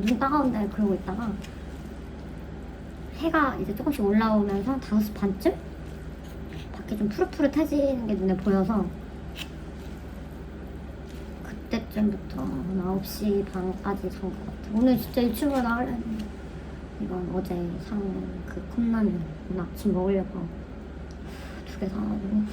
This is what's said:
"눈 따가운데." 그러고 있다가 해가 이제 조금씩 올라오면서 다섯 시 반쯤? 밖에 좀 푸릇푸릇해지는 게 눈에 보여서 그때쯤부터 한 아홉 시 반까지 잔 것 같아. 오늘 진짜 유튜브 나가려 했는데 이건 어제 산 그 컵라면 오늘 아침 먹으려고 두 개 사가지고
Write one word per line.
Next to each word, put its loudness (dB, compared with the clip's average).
"눈 6
따가운데." 4
그러고 4
있다가 -2
해가 4
이제 -2
조금씩 2
올라오면서 6
다섯 4
시 2
반쯤? 4
밖에 -4
좀 4
푸릇푸릇해지는 4
게 2
눈에 4
보여서 4
그때쯤부터 0
한 0
아홉 0
시 2
반까지 -2
잔 -8
것 -2
같아. -4
오늘 8
진짜 0
유튜브 4
나가려 2
했는데 -4
이건 -2
어제 0
산 -2
그 -8
컵라면 4
오늘 -2
아침 0
먹으려고 2
두 -8
개 -2
사가지고 0